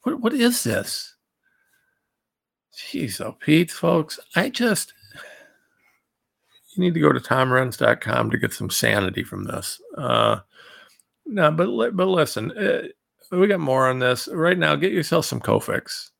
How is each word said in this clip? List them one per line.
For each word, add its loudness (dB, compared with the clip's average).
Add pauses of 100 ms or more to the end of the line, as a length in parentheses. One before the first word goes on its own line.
What, -4
what 0
is 2
this? -4 (1600)
Jeez, -8
oh, -8
Pete, 2
folks, -2 (160)
I 0
just, -2 (1800)
you -2
need 2
to 0
go 6
to 2
tom 0
renz 0
dot 2
com -2
to 0
get -2
some -6
sanity 0
from -10
this. -10 (160)
Uh, 0 (840)
no, 2
but 0
li-, -2
but 0
listen, 0
uh, 0 (480)
we 2
got 2
more 2
on 0
this. 0
Right 2
now, 4
get 0
yourself 0
some -6
Cofix. -2 (100)